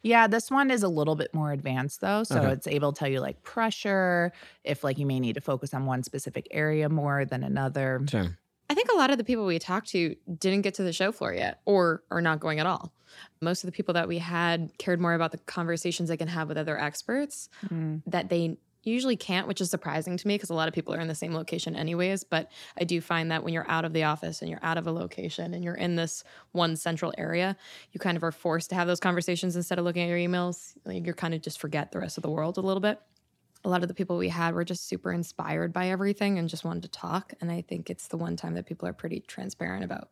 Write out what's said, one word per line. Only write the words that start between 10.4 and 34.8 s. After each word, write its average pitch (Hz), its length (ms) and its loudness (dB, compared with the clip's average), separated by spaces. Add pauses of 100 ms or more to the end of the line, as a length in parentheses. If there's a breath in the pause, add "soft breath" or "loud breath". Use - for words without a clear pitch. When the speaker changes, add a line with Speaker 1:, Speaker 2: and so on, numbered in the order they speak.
Speaker 3:
get 196 120 0
to - 80 -2
the 180 100 2
show 190 200 2
floor - 200 -2
yet - 320 -2
or 175 460 6
are 175 100 2
not 160 200 2
going 156 200 0
at 156 60 2
all. 180 260 -2 (480 loud breath)
Most 170 220 0
of 185 60 -6
the 175 40 -6
people 180 220 -2
that 170 140 2
we 170 100 -2
had 170 600 0
cared 175 220 2
more 170 140 4
about 165 180 2
the 170 60 -10
conversations 170 680 -2
they 165 80 0
can 160 120 -2
have 160 200 -2
with 156 100 -2
other 156 200 -2
experts 247 680 -4 (180 loud breath)
Speaker 1:
Mm. 160 400 -2
Speaker 3:
that 180 240 -2
they 170 280 0 (260)
usually 247 320 2
can't, 185 320 -2
which - 120 -4
is 180 100 0
surprising 160 460 -2
to 180 120 -2
me 202 100 2
'cause 196 120 -8
a 170 40 0
lot 160 140 2
of 165 40 -2
people 165 220 -4
are 165 60 -2
in 165 80 -4
the 160 60 -4
same 165 200 -6
location 165 420 -4
anyways. 170 480 0
But - 260 -2 (280 loud breath)
I 180 60 0
do 170 160 0
find 165 300 0
that 160 120 0
when 165 100 -2
you're 165 160 -2
out 165 160 2
of 165 80 -4
the 160 120 2
office 156 360 -2
and 160 100 -6
you're 160 120 -8
out 165 160 0
of 165 80 -4
a 165 60 -2
location 170 600 -6
and 175 120 -6
you're 175 100 -4
in 175 220 -2
this 165 260 -2 (300 loud breath)
one 165 240 2
central 165 420 -2
area, 175 380 0 (360 loud breath)
you 185 80 -8
kind 175 160 0
of 165 60 -2
are 165 100 0
forced 165 380 0
to 185 60 -2
have 175 100 4
those 175 140 2
conversations 175 560 0
instead 175 220 -2
of 175 60 0
looking 175 180 0
at 175 60 0
your 175 100 0
emails. 175 560 -2 (100)
Like, 185 200 -4
you're 170 100 -2
kind 165 200 -2
of 160 80 -4
just - 160 -8
forget 151 320 -4
the - 80 -6
rest - 200 -6
of 165 40 -6
the 151 80 -2
world 156 260 -2
a 185 40 -2
little 190 200 0
bit. 208 200 0 (640)
A 208 40 -2
lot 180 140 2
of 175 60 -2
the 180 60 -6
people 180 220 -2
we 180 120 0
had 170 260 0
were 175 100 0
just 175 220 -6